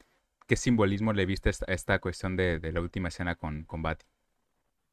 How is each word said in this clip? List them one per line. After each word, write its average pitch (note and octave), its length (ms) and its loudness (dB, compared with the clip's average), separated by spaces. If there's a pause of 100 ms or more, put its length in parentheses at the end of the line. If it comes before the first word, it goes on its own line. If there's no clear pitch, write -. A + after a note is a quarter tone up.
(480)
qué A#2 80 4
simbolismo G#2+ 580 4
le G2+ 120 2
viste F#2+ 240 0
a - 20 2
esta, - 160 -4
a F#2+ 60 0
esta F#2+ 260 0
cuestión F#2 380 -4
de, F2 220 2
de D#2+ 120 -6
la E2+ 80 -2
última F2 300 -4
escena F2 260 -4
con, D#2 300 -8
con E2 160 -8
Bati? D#2+ 240 -4 (880)